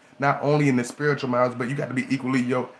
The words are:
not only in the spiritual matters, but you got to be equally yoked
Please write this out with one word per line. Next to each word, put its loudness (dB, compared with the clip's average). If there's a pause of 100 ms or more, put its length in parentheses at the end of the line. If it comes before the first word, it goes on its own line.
(200)
not 2
only 2
in 4
the 2
spiritual -2
matters, 2
but -4
you -4
got -4
to -8
be -2
equally 0
yoked -2